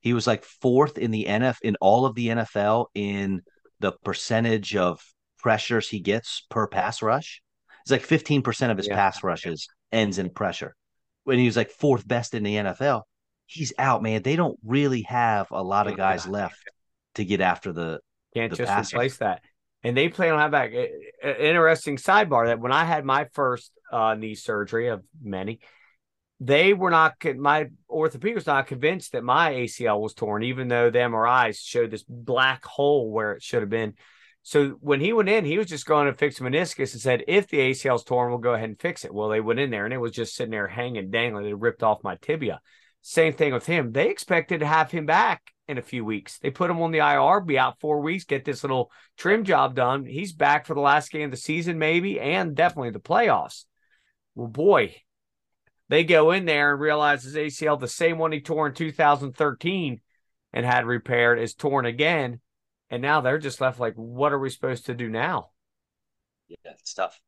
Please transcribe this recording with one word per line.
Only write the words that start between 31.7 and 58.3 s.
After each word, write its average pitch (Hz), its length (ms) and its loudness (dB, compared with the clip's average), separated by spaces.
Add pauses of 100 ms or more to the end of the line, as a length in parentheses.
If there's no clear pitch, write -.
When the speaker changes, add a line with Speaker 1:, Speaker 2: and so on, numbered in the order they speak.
Speaker 2:
this 107 160 -12
black 127 560 0
hole 143 480 2
where 107 200 -2
it - 100 -10
should 120 200 -2
have 101 80 -6
been. 110 240 -2 (480)
So 143 280 2 (100)
when 143 200 2
he 185 120 2
went 214 160 2
in, 214 160 4
he 151 120 0
was 208 120 0
just 156 180 -10
going 147 200 4
to 139 60 2
fix 143 280 -2
meniscus 135 520 -2
and 117 80 -14
said, 123 280 0
"If 190 200 2
the 147 120 0
A 131 140 4
C 131 140 -4
L 127 60 4
is 117 80 -2
torn, 123 280 0
we'll 120 100 -4
go 120 140 2
ahead 110 140 -4
and 107 120 -12
fix - 240 -6
it." - 100 -12
Well, 107 140 -2
they 110 120 0
went 113 200 0
in 139 100 0
there 104 140 -4
and 117 100 -4
it 131 40 -6
was 117 120 -4
just 113 240 -8
sitting 120 160 -6
there 104 160 -4
hanging, 107 460 -6
dangling. 110 320 -2
They 104 100 -6
ripped 110 300 -4
off 107 180 2
my 92 140 -6
tibia. 127 440 -4 (400)
Same 160 340 2
thing 147 180 0
with 123 140 -4
him. 156 260 -2
They 147 180 2
expected 170 500 -2
to 151 60 -2
have 156 240 2
him 160 160 -6
back 185 360 2 (240)
in 139 120 -8
a 120 40 -8
few 120 220 -8
weeks. 107 340 -8
They 139 120 -4
put 175 200 -2
him 170 120 -2
on 165 80 -2
the 160 100 2
I 147 160 4
R, 151 240 4
be 156 180 0
out 127 220 0
four 151 200 0
weeks, 170 240 -4
get 135 200 -4
this 139 200 -6
little 131 260 -2 (260)
trim 214 280 2
job 139 300 2
done. 131 300 0
He's 160 300 -8
back 147 320 2
for 160 80 -6
the 143 60 -2
last 143 300 2
game 151 160 -6
of 139 40 -6
the 127 80 -10
season, 165 400 -4
maybe, 170 420 0
and 165 340 -2
definitely 156 360 0
the 104 100 -10
playoffs. 165 640 0 (680)
Well, 120 140 -8
boy, 139 460 2 (960)
they 160 160 4
go 160 280 6
in 190 120 0
there 147 280 2
and 143 80 -2
realize 147 420 2
his 135 140 -10
A 151 120 -4
C 151 180 -6
L, 151 120 2
the 127 100 -6
same 165 300 0
one 160 140 0